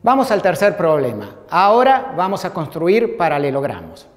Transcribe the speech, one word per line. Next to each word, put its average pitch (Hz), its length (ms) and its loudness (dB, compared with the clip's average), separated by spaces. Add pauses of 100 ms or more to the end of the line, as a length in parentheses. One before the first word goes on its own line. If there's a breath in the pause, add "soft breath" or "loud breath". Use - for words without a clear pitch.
Vamos 254 280 2
al 196 100 0
tercer 196 360 2
problema. 135 540 -2 (180)
Ahora 233 680 2
vamos 185 300 -4
a 175 80 -6
construir 175 640 -2
paralelogramos. 139 1000 -4